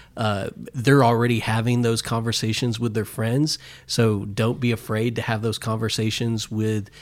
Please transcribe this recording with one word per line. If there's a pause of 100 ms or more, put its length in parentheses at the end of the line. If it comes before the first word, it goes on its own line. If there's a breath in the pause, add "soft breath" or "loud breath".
(180 loud breath)
Uh, (240)
they're
already
having
those
conversations
with
their
friends, (280 loud breath)
so
don't
be
afraid
to
have
those
conversations
with, (120)